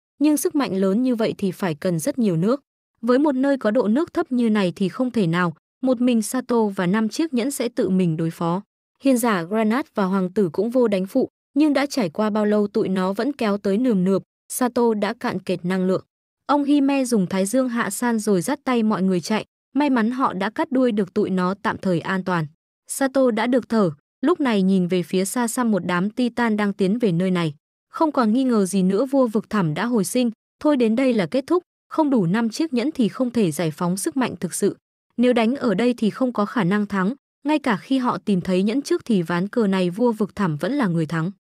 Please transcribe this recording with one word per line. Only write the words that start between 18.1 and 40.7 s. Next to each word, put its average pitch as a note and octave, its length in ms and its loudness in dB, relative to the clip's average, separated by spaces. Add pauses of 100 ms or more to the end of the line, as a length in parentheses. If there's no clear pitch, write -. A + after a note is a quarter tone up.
rồi G#3 240 0
dắt C#4 220 -4
tay A#3+ 180 0
mọi G#3+ 200 0
người F#3 180 0
chạy, G#3+ 240 -4 (300)
may C#4+ 160 2
mắn A#3 200 2
họ B3+ 220 0
đã F#3+ 180 -4
cắt D#4+ 220 -4
đuôi B3+ 200 2
được G#3 220 -2
tụi F#3+ 160 0
nó F#3 320 0
tạm - 160 -2
thời F3 220 0
an F#3 240 -4
toàn. F3 220 -2 (440)
Sato C4+ 400 2
đã A3 160 0
được B3 220 0
thở, G#3+ 220 2 (300)
lúc E4 200 2
này A3+ 220 2
nhìn F#3 260 2
về F3+ 140 0
phía F#3 220 -2
xa A#3 240 -2
xăm A#3+ 220 0
một F3 160 0
đám F3+ 240 -2
Titan A#3 460 -2
đang G#3 160 0
tiến G3+ 260 0
về A3+ 140 0
nơi F3+ 180 0
này. E3 240 0 (360)
Không D#4+ 220 0
còn A3+ 200 2
nghi C4 120 2
ngờ A3+ 220 2
gì F#3+ 160 0
nữa, G3 240 2
vua C4+ 200 2
vực A3 240 -4
thẳm E3+ 240 0
đã F#3 120 -4
hồi A#3+ 180 0
sinh, B3 260 0 (300)
thôi D4+ 160 2
đến A3+ 200 2
đây B3+ 180 2
là G3 120 0
kết C4 200 -2
thúc, F4 160 2 (260)
không D#4 220 0
đủ A3+ 160 2
năm A3 240 0
chiếc D#4+ 220 -4
nhẫn B3 220 -2
thì G#3+ 140 2
không B3 220 -4
thể A3 200 0
giải D#3+ 200 -2
phóng F3 260 -2
sức D#4+ 200 -6
mạnh B3 240 -2
thực E3+ 140 -6
sự. - 220 -2 (400)
Nếu B3 160 4
đánh A#3 240 2
ở A#3+ 180 0
đây A#3+ 220 2
thì G#3+ 140 0
không B3+ 220 -2
có G#3 140 0
khả G#3 180 0
năng G3+ 220 0
thắng, G3+ 280 -2 (320)
ngay D4+ 120 2
cả B3+ 180 -2
khi C4+ 220 -2
họ B3 200 -2
tìm G3 220 0
thấy F#3+ 220 0
nhẫn A3 200 0
trước F4 220 -2
thì G3 180 2
ván F3 260 -2
cờ A3+ 180 0
này F#3+ 240 2
vua A3+ 220 0
vực G#3+ 240 -4
thẳm F3+ 200 0
vẫn F3 160 -4